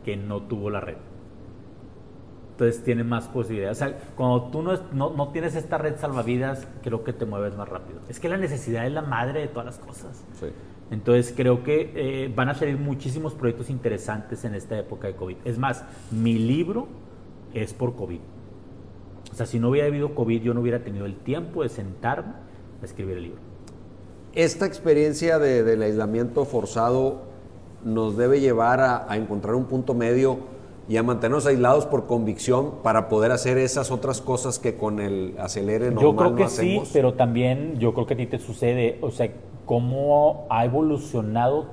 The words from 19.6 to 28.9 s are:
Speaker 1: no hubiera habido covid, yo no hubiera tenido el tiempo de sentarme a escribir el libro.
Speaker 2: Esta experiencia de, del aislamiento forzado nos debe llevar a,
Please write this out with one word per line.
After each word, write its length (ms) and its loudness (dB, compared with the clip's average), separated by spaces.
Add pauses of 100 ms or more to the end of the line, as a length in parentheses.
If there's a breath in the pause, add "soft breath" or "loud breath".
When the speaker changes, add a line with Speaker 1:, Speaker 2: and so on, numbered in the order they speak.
Speaker 1:
no 80 2
hubiera 180 4
habido 300 0
covid, 260 2
yo 100 2
no 80 0
hubiera 200 0
tenido 260 -8
el 80 -6
tiempo 480 -4
de 60 0
sentarme 640 -4 (500 loud breath)
a 20 -12
escribir 340 -8
el 40 -10
libro. 160 -12 (960)
Speaker 2:
Esta 320 2
experiencia 720 4
de, 240 6
del 200 4
aislamiento 640 0
forzado 760 0 (640)
nos 320 0
debe 240 6
llevar 400 6
a, 300 2